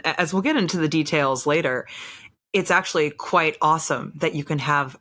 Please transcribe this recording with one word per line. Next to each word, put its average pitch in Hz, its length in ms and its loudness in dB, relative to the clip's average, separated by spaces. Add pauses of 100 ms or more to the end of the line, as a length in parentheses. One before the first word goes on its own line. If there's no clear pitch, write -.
a-, 160 160 0
as 165 100 -2
we'll 190 100 0
get 302 140 2
into 185 220 0
the 160 100 2
details 147 580 0
later, 147 400 0 (680)
it's 190 180 0
actually 175 380 2
quite 156 520 0
awesome 151 540 0
that 156 200 -2
you 143 100 -4
can 151 140 -2
have 139 420 0